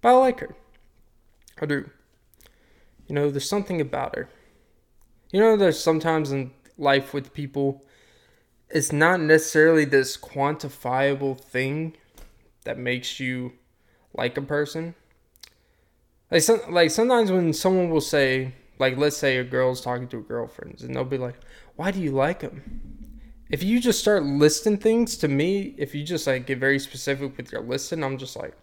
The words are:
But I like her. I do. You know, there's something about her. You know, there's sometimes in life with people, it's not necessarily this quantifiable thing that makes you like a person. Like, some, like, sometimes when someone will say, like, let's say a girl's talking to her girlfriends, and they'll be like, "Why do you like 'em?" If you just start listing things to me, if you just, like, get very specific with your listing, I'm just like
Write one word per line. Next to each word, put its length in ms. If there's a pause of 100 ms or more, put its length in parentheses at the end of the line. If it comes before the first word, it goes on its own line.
But 80
I 80
like 220
her. 160 (1040)
I 60
do. 220 (1160)
You 80
know, 140
there's 180
something 320
about 360
her. 140 (1000)
You 80
know, 160
there's 240
sometimes 520
in 200 (260)
life 360
with 200
people, 520 (840)
it's 220
not 280
necessarily 680
this 320
quantifiable 1200
thing 560 (680)
that 160
makes 400
you 340 (600)
like 240
a 40
person. 540 (1400)
Like, 100
some, 280
like, 200
sometimes 420
when 220
someone 380
will 100
say, 520 (260)
like, 180
let's 200
say 200
a 60
girl's 380
talking 260
to 100
her 60
girlfriends, 580
and 140
they'll 80
be 160
like, 200 (360)
"Why 160
do 80
you 120
like 320
'em?" 460 (600)
If 120
you 180
just 200
start 240
listing 540
things 400
to 100
me, 500
if 160
you 100
just, 220
like, 220
get 100
very 220
specific 580
with 140
your 100
listing, 420
I'm 140
just 180
like 280